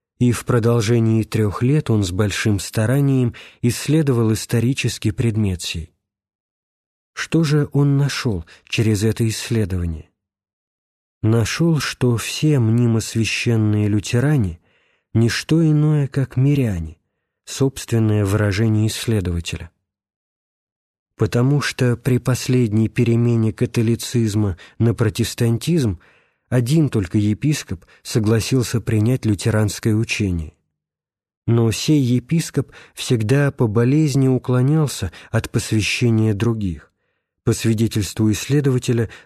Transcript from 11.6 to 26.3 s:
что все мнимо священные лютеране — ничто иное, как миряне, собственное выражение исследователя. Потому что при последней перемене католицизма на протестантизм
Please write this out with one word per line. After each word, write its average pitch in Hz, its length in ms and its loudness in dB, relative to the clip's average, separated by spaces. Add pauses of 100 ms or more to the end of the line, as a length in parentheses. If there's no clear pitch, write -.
что 123 360 -2
все 147 440 -2
мнимо 113 420 2
священные 107 880 0
лютеране — 117 720 0 (520)
ничто 117 480 0
иное, 151 460 2
как - 300 -4
миряне, 120 600 0 (460)
собственное 110 800 0
выражение 104 640 0
исследователя. 87 840 -4 (1500)
Потому 127 420 2
что 120 380 -2
при 123 220 0
последней 120 680 0
перемене 117 640 2
католицизма 113 1080 -2 (200)
на 117 160 2
протестантизм 117 1040 0 (480)